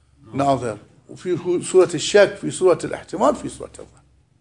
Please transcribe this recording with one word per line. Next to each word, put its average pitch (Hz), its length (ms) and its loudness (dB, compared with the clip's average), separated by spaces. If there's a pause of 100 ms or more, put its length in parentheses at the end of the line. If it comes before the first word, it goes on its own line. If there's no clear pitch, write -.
(340)
الناظر، 127 440 -2 (320)
وفي 180 540 -4
صورة 175 300 4
الشك، 196 480 2
في 151 100 -6
صورة 175 320 2
الاحتمال، 233 520 -2
في - 140 -12
صورة - 300 -16
الظن. - 200 -20 (420)